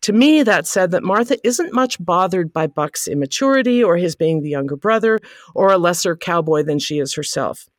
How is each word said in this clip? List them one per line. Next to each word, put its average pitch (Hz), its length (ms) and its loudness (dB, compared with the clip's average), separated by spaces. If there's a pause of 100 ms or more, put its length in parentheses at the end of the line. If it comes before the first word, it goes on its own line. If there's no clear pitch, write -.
To 208 120 -2
me, 294 280 6
that 196 240 2
said 185 260 0
that 180 100 0
Martha 226 340 0 (100)
isn't 247 280 -2
much 254 280 -2
bothered 175 520 0
by 160 140 -2
Buck's 151 380 -6
immaturity 240 800 0
or 175 140 2
his 175 180 -2
being 160 240 0
the 147 80 -8
younger 139 280 -4
brother 220 440 0 (340)
or 196 160 4
a 190 80 4
lesser 175 380 0
cowboy 160 460 0
than 147 160 0
she 147 200 -4
is 135 160 -4
herself. - 540 -6 (100)